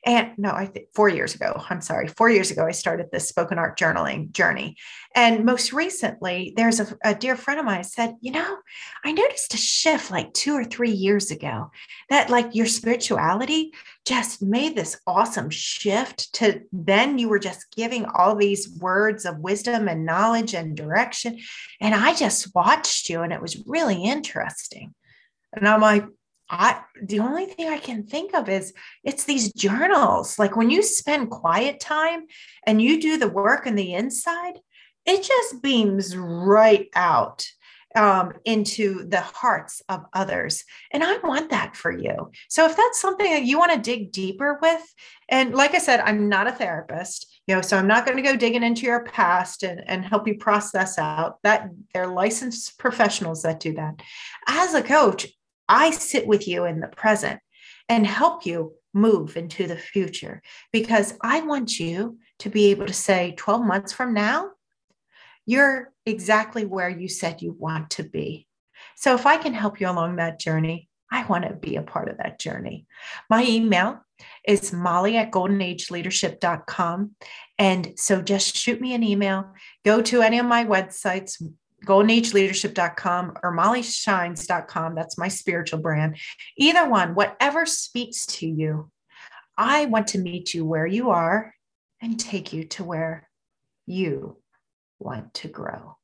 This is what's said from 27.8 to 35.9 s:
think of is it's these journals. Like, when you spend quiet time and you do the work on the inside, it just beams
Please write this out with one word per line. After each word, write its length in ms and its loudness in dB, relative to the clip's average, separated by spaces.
think 300 -6
of 140 0
is 220 -4
it's 200 -4
these 300 0
journals. 840 2
Like, 180 2
when 140 4
you 140 4
spend 480 0
quiet 480 -2
time 480 -2
and 120 4
you 220 4
do 160 2
the 100 2
work 380 2
on 80 -2
the 220 -2
inside, 640 -4
it 160 2
just 400 0
beams 520 2